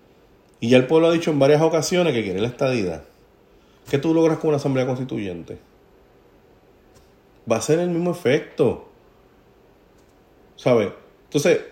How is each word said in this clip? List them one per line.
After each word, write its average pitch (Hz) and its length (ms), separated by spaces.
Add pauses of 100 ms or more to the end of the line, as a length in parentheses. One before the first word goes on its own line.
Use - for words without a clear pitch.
(580)
Y 117 120
ya 127 60
el 131 120
pueblo 160 180
ha 170 60
dicho 165 180
en 147 80
varias 147 240
ocasiones 165 520
que 113 100
quiere 92 160
la 117 80
estadidad. 117 560 (840)
¿Qué 139 100
tú 160 140
logras 160 260
con 160 100
una 147 80
asamblea 131 280
constituyente? 110 760 (1900)
Va 113 100
a - 20
ser 156 180
el 175 100
mismo 175 220
efecto, - 760 (1700)
¿sabes? 113 320 (380)
Entonces, 156 340 (120)